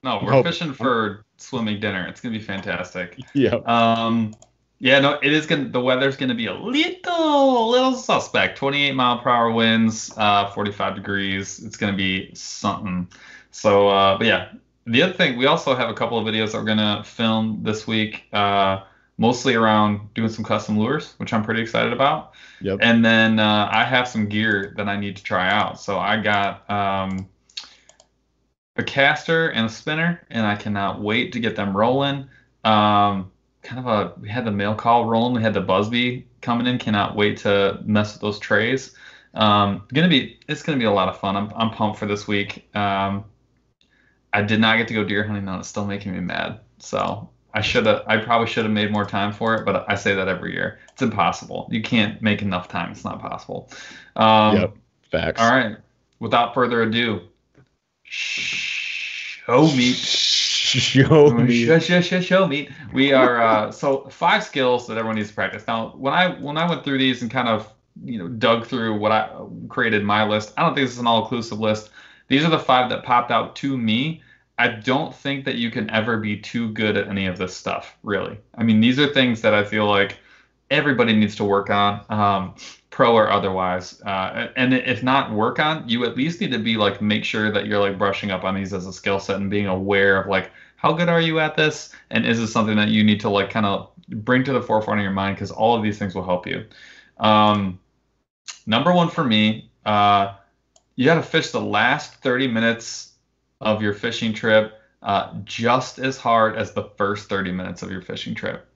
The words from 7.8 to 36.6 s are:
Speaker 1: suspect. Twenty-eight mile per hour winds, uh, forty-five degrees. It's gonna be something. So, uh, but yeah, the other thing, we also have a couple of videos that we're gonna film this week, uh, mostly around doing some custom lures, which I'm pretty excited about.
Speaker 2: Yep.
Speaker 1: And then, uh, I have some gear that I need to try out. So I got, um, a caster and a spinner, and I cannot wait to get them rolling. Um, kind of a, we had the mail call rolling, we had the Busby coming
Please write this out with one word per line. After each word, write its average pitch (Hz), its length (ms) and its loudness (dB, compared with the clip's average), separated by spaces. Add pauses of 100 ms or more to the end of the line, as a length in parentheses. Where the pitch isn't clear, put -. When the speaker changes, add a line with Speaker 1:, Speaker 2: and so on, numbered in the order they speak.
Speaker 1:
suspect. 120 640 -2
Twenty-eight 139 380 0
mile 123 240 2
per 123 100 -2
hour 117 220 4
winds, 113 640 2
uh, 101 360 2
forty-five 101 440 -4
degrees. 98 680 -6
It's 107 140 -16
gonna 101 220 -2
be 95 360 -2
something. 92 760 -6 (420)
So, 101 380 4
uh, 98 280 4
but 117 80 0
yeah, 95 280 0 (320)
the 117 160 4
other 185 100 2
thing, 143 260 0
we 127 100 2
also 147 280 2
have 120 140 -2
a 110 40 -6
couple 117 240 -2
of 107 80 -2
videos 110 280 -2
that 110 60 -4
we're 110 40 -6
gonna 107 400 0
film 110 600 -2
this 107 220 -4
week, 110 460 -2
uh, 101 520 2 (340)
mostly 123 360 2
around 107 600 2
doing 113 160 -2
some 110 160 -8
custom 107 340 -2
lures, 139 380 -2
which - 160 -6
I'm 110 100 0
pretty 113 180 -2
excited 117 300 0
about. 139 400 0 (300)
Speaker 2:
Yep. 101 200 -4
Speaker 1:
And 117 220 6
then, 113 360 4
uh, 107 300 2
I 110 140 2
have 123 240 0
some 107 220 -4
gear 104 480 -2
that 101 100 -4
I 101 100 -4
need 101 200 -8
to - 60 -20
try 92 260 0
out. 101 320 0
So 98 180 -4
I 104 220 -2
got, 101 480 -2
um, 95 580 -4 (1500)
a 113 60 -4
caster 151 680 0
and 113 160 -2
a 110 40 -4
spinner, 160 600 -4
and 113 160 -2
I 104 100 0
cannot 101 460 -4
wait 110 320 -2
to 120 80 -6
get 110 160 -4
them 101 180 -2
rolling. 135 540 0 (340)
Um, 104 640 4 (320)
kind 127 240 -12
of - 20 -4
a, 101 340 -2
we 104 80 -14
had 117 160 -6
the 110 60 -4
mail 101 220 -2
call 117 320 2
rolling, 113 280 0
we 113 80 0
had 110 120 2
the 98 60 0
Busby 120 680 0 (140)
coming 120 240 -2